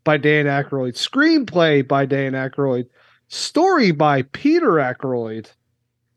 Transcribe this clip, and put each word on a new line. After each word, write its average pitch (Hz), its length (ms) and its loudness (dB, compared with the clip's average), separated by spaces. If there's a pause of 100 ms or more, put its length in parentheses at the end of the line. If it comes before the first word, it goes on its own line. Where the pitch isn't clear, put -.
by 151 140 2
Dan 151 280 2
Aykroyd, 139 500 -4
screenplay 170 920 0
by 139 200 0
Dan 135 260 -2
Aykroyd, 131 540 -4 (420)
story 311 640 0
by 143 320 2
Peter 302 500 0
Aykroyd. 123 800 -4 (680)